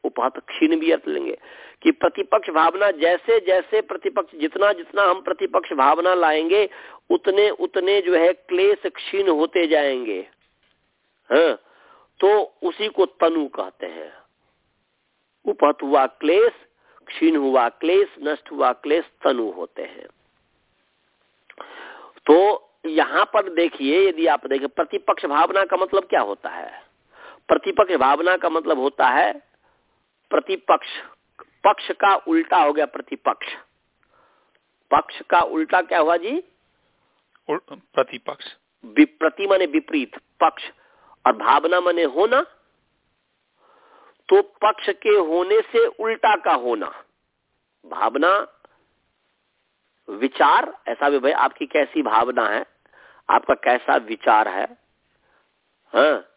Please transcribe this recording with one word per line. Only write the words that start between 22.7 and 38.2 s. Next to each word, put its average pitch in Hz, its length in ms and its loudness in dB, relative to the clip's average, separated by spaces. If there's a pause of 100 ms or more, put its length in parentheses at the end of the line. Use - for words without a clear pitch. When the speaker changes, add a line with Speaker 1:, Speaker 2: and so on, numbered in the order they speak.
Speaker 1:
यहाँ 160 400 -2
पर 202 240 -4
देखिए, 170 600 0
यदि 165 180 -2
आप 147 200 -2
देखें 135 220 -4
प्रतिपक्ष - 560 -4
भावना 170 400 0
का 185 120 -4
मतलब 190 260 -2
क्या 185 180 -2
होता 101 280 -6
है? 87 340 -16 (640)
प्रतिपक्ष 185 460 0
भावना 165 440 2
का 175 120 -2
मतलब 160 300 -2
होता 131 280 0
है 160 260 0 (960)
प्रतिपक्ष, - 580 -2 (760)
पक्ष 202 280 0
का 196 240 2
उल्टा 165 420 0
हो 147 160 2
गया 151 120 -2
प्रतिपक्ष। - 600 -8 (1400)
पक्ष - 380 -2
का 175 120 4
उल्टा 160 400 0
क्या 175 180 -2
हुआ 165 180 2
जी? 233 260 -6 (1080)
Speaker 2:
उल-, 151 300 -10 (140)
प्रतिपक्ष। 131 520 -6 (400)